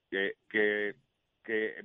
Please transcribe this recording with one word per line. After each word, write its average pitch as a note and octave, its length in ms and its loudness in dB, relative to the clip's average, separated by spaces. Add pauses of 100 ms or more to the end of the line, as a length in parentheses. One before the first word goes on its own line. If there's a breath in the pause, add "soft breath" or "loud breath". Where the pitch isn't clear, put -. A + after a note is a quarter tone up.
(100)
Que, G2 240 0 (140)
que, G#2 460 0 (480)
que A2 320 -2 (100)